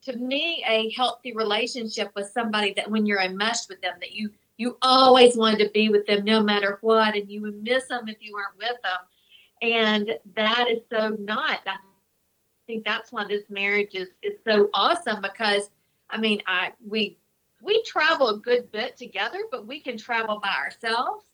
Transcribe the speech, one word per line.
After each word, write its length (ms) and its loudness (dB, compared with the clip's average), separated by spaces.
to 120 -8
me, 520 -4
a 220 0
healthy 440 -4
relationship 800 -4
was 180 -8
somebody 420 -2
that 160 -4
when 160 2
you're 140 2
enmeshed 480 -2
with 140 -16
them, 180 -4
that 120 -12
you, 180 -8
you 260 -6
always 540 8
wanted 280 2
to 80 -2
be 160 4
with 180 2
them 180 0
no 180 4
matter 380 0
what, 360 4
and 140 -4
you 120 -10
would 200 -10
miss 260 -2
them 200 -6
if 120 -12
you 120 -18
weren't 260 -10
with 240 -6
them. 180 -4
And 480 0
that 340 0
is 100 -2
so 260 -2
not. 480 -4
I 100 -8
think 180 -8
that's 260 -6
why 160 -6
this 240 -4
marriage 440 -2
is, 140 -8
is 120 -6
so 280 4
awesome 480 0
because, 480 -2
I 80 -8
mean, 280 0
I, 260 -2
we, 320 -4
we 200 2
travel 460 2
a 100 -2
good 320 0
bit 260 -6
together, 420 -6
but 160 -10
we 140 -12
can 180 -10
travel 440 -4
by 120 -2
ourselves. 800 -4